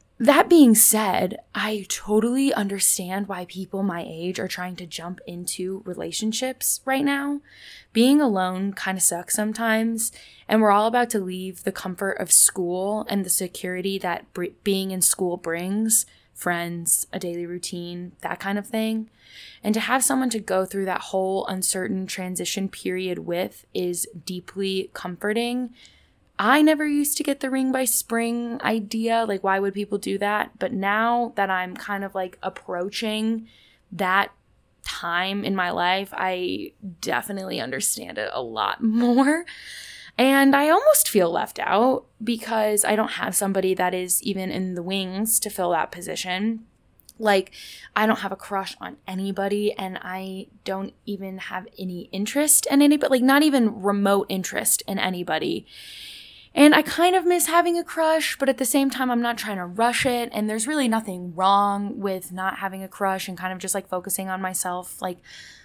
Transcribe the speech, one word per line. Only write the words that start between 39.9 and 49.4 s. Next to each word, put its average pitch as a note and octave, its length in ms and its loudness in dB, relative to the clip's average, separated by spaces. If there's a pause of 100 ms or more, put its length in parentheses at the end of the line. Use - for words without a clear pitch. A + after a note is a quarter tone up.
And C#4 360 6
I D4 140 4
almost C5 400 6
feel F3 220 4
left - 280 -4
out A#3 460 2 (180)
because A3 600 0
I G#3+ 120 2
don't A3 160 2
have F#3+ 240 -2
somebody F#3+ 400 2
that F3+ 180 0
is F3+ 300 -2
even F#3+ 260 -4
in F#3 240 -4
the F3 80 -6
wings F#3+ 600 -2
to G#3 100 -4
fill F3 200 -2
that D#3+ 200 0
position. F3+ 760 -4 (540)
Like, G3+ 320 2 (440)
I G#3+ 120 2
don't A3 120 2
have G3 120 -6
a G3 40 -10
crush G3 440 -6
on F#3 180 -12 (100)
anybody, G3 640 -2